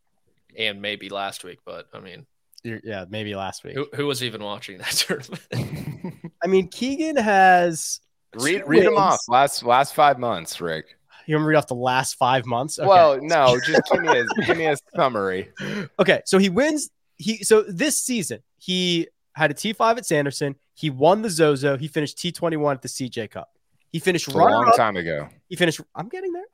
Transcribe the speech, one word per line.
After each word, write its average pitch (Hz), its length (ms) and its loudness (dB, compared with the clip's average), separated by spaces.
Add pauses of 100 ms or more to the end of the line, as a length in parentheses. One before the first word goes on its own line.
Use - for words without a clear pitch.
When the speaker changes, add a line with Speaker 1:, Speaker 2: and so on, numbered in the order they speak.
(560)
Speaker 1:
and 107 240 -6
maybe 101 280 -8
last 98 340 -8
week, 90 220 -18
but, 87 280 -16
I 113 60 -18
mean, 92 260 -20 (380)
Speaker 2:
You're, 113 220 -12
yeah, 101 260 -10
maybe 104 240 -8
last 95 300 -10
week. - 100 -14
Speaker 1:
who, 143 220 -8
who 147 100 -6
was 127 160 -6
even 110 220 -8
watching 101 340 -12
that - 140 -12
<laughs> - 600 -6
tournament? - 720 -10 (100)
Speaker 3:
<laughs> - 100 -10
Speaker 2:
I 170 40 -2
mean, 190 220 2
Keegan 285 480 -4
has 185 840 4 (360)
Speaker 3:
Read, 151 240 -2
Speaker 2:
two 190 60 -14
Speaker 3:
read 180 200 6
'em 165 60 4
Speaker 2:
wins. 151 60 2
Speaker 3:
off. 151 280 2
Last, 127 380 2
last 127 300 4
five 143 260 4
months, 104 400 -6
Rick. 80 260 -6 (400)
Speaker 2:
You 156 80 -2
want 151 80 2
me - 40 0
to - 20 0
read 156 80 4
off 147 100 2
the 127 80 -6
last 127 400 -2
five 127 320 0
months? 123 320 -4
Okay. 156 100 -2
Speaker 3:
Well, 165 320 8
no, 143 460 4
just 156 240 4
give - 120 2
me - 60 -2 (120)
a, 120 40 0 (100)
Speaker 2:
<laughs> 220 120 -2
Speaker 3:
give 180 100 2
me 160 100 -2
a 151 100 0 (180)
summary. 101 560 0 (480)
Speaker 2:
Okay, 180 280 2
so 190 120 4
he 196 100 4
wins. 285 420 0 (260)
He, 214 220 -6
so 214 240 4
this 208 380 -2
season, 170 420 -6 (140)
he 180 520 -2 (260)
had 151 160 2
a 143 40 -2
T 214 180 -4
five 226 260 2
at 226 80 -12
Sanderson. 143 480 -2 (200)
He 156 160 -6
won 156 320 4
the 226 60 -2
Zozo. 147 480 2
He 139 120 -6
finished 147 300 -6
T 175 140 -6
twenty-one 151 440 -2
at 131 60 -16
the 135 60 -10
C 123 220 -8
J 110 180 -8
Cup. 80 220 -16 (420)
He 165 60 -6
finished 175 300 0
Speaker 3:
It's 143 60 -10
a - 40 2
Speaker 2:
runner-up. 120 300 4
Speaker 3:
long - 60 8
time 110 220 2
ago. 80 320 -4 (200)
Speaker 2:
He 180 80 -10
finished, 160 240 0 (140)
I'm 175 140 -10
getting 370 240 -10
there. 349 220 -10